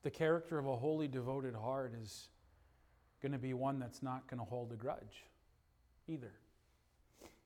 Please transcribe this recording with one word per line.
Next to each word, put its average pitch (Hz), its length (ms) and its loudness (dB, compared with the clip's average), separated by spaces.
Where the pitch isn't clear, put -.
The 147 80 2
character 165 460 4
of 139 80 2
a 135 120 2
holy, 151 320 2
devoted 131 440 0
heart 123 480 0
is - 280 -10
gonna 139 160 0
be 127 160 0
one 135 240 2
that's 123 240 -4
not 131 260 -2
gonna 123 180 -4
hold 120 260 -4
a 117 40 -6
grudge 113 500 -4
either. 123 260 -4